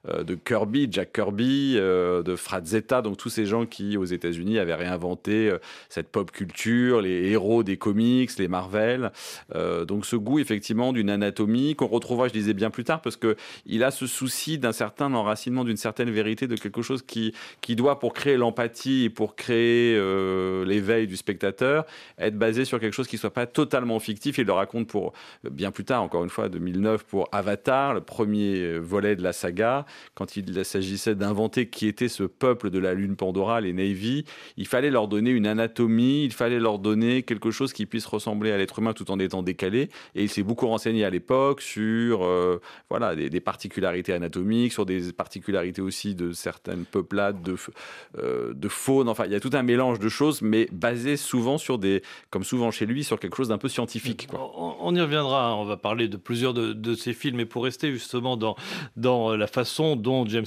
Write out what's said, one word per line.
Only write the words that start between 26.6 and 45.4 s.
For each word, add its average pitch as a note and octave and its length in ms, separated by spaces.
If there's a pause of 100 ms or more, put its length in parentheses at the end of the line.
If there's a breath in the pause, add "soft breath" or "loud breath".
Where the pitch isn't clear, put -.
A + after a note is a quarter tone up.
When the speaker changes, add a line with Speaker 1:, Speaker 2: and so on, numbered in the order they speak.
Speaker 1:
neuf, G#2+ 240
pour G2 280
Avatar, A#2+ 640
le F#2+ 60
premier, G#2 560
euh, E2+ 220
volet G2 380
de F2+ 60
la F2+ 100
saga. A2+ 540 (280 loud breath)
Quand - 220
il F#2+ 280
s'agissait G2 500
d'inventer G#2+ 540
qui - 180
était A2+ 220
ce G2+ 160
peuple A2+ 460
de F#2 80
la F#2 160
lune G2 220
Pandora, G2 440
les F#2 120
Na'vi, G2+ 520 (320 loud breath)
il G2 100
fallait C3+ 240
leur A2+ 180
donner G#2+ 220
une A2+ 160
anatomie, A2+ 800
il B2 80
fallait A#2+ 260
leur A2 200
donner A2 440
quelque A2+ 280
chose C3+ 220
qui G#2 140
puisse A2 200
ressembler G#2+ 460
à G#2 40
l'être F#2+ 220
humain A2 160
tout G2+ 160
en G2 80
étant F#2+ 240
décalé. F#2+ 480 (240 loud breath)
Et F#2+ 80
il G#2 60
s'est G#2 140
beaucoup A#2 240
renseigné A2+ 380
à F#2+ 60
l'époque C3 500
sur, A2 640
euh, F2+ 360 (280 loud breath)
voilà, G#2+ 260
des, D2 140
des E2+ 120
particularités F#2 720
anatomiques, F#2+ 600
sur G#2 140
des F2+ 260
particularités F#2 680